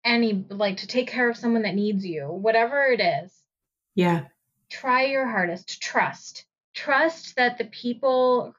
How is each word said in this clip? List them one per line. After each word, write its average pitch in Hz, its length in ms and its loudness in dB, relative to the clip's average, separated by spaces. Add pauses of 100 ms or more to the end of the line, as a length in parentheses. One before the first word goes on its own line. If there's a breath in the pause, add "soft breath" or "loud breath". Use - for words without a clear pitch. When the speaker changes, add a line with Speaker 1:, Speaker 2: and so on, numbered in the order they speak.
Speaker 1:
any, 233 460 2
like, 196 280 -2
to - 80 -12
take 247 220 -2
care 240 220 0
of 233 60 -6
someone 233 260 0
that 196 120 -2
needs 202 300 0
you, 156 220 -6
whatever 226 600 2
it 240 140 2
is. 170 320 -2 (600)
Speaker 2:
Yeah. 170 320 2 (440)
Speaker 1:
Try 262 360 0
your 269 200 0
hardest. 180 540 -4
Trust. - 640 -4 (300)
Trust 302 600 0
that 247 220 0
the 220 60 -4
people 247 920 0